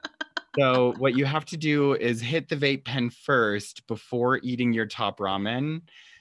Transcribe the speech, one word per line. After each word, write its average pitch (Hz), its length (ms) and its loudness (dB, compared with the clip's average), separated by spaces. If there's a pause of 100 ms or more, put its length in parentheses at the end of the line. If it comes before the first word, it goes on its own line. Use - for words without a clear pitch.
(580)
So 127 400 4
what 131 160 2
you 139 120 2
have 147 220 -2
to 170 100 -8
do 147 360 2
is 117 280 0
hit 143 280 -2
the 165 60 -2
vape 139 300 0
pen 120 260 -2
first 107 760 -2
before 120 580 -2
eating 123 300 0
your 113 140 0
top 104 320 -4
ramen, 117 640 -2 (400)